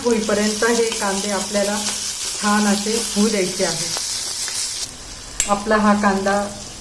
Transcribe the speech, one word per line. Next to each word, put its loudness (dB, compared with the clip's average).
होईपर्यंत 2
हे 4
कांदे -2
आपल्याला 0
छान 4
असे 2
होऊ 6
द्यायचे 0
आहे. -2
आपला 2
हा 6
कांदा 2